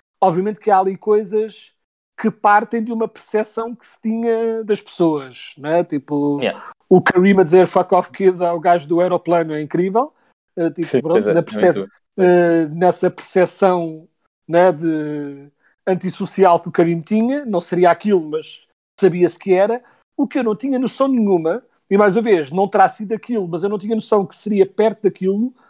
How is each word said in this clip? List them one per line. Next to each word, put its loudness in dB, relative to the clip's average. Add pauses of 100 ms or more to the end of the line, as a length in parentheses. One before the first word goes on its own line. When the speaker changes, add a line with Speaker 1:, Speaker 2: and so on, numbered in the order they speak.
(220)
Speaker 1:
obviamente, 0
que -4
há 4
ali -2
coisas -4 (480)
que -2
partem 2
de -8
uma -4
percepção -8
que -20
se -20
tinha -2
das -2
pessoas, -4
não -8
é? 2
Tipo, -4
Speaker 2:
Yeah. -4 (280)
Speaker 1:
o 8
Kareem 4
a 6
dizer 6
"fuck 0
off 0
kid" 0
ao -2
gajo 2
do 0
aeroplano 0
é -6
incrível. -2 (420)
Eh, -2
tipo, -6
Speaker 2:
Sim, 0
Speaker 1:
pronto, -2
Speaker 2:
pois 2
é, 2
Speaker 1:
na 2
Speaker 2:
é 0
Speaker 1:
perce-, -2
Speaker 2:
muito 2 (100)
bom. -6
Speaker 1:
eh, 4
nessa 0
percepção, -2 (400)
né, 4
de -6 (400)
antissocial 0
que -14
o -10
Kareem 0
tinha, -2
não -4
seria 0
aquilo, 0
mas -12 (320)
sabia-se 2
que -2
era. 0 (320)
O -2
que -8
eu -2
não -2
tinha -4
noção -2
nenhuma, 0 (260)
e 4
mais 4
uma 2
vez, 0
não 0
terá 4
sido -10
aquilo, -6
mas -6
eu -2
não -4
tinha -4
noção 0
que -14
seria 0
perto -2
daquilo, -2 (180)